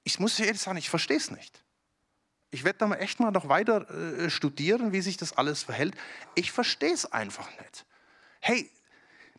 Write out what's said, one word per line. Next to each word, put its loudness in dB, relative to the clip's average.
ich -2
muss 2
ehrlich 2
sagen, -4
ich -6
versteh's 0
nicht. -18
Ich -8
werd 2
da 4
mal 2
echt -4
mal 4
noch 0
weiter, 4
äh, -2
studieren, 0
wie 2
sich -2
das -6
alles 0
verhält. -2
Ich -2
versteh's 0
einfach -6
nicht. -18
Hey, 0